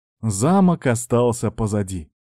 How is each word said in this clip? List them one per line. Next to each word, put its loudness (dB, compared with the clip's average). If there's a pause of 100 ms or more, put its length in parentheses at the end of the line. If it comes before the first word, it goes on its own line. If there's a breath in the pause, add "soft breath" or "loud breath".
(220)
Замок 2
остался 0
позади. -4 (220)